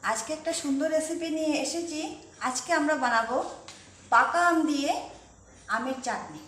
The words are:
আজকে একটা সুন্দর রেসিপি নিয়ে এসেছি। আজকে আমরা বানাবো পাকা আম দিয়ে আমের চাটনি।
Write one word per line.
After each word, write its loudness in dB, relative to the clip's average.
আজকে -4
একটা -4
সুন্দর 0
রেসিপি -2
নিয়ে 0
এসেছি। -4
আজকে -4
আমরা 2
বানাবো 2
পাকা 6
আম 4
দিয়ে 2
আমের -2
চাটনি। -6